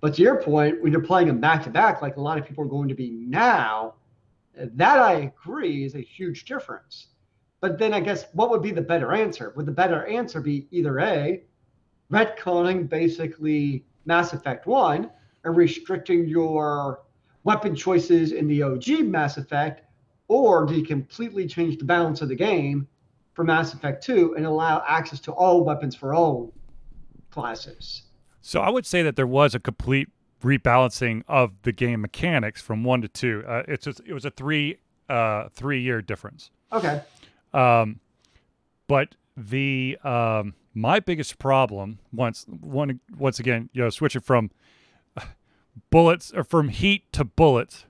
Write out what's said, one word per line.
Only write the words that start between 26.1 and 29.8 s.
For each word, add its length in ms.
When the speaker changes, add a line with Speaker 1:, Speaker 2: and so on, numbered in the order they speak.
Speaker 1:
all 380
classes? 720
Speaker 2:
So 180
I 100
would 160
say 160
that 140
there 100
was 300
a 20
complete 500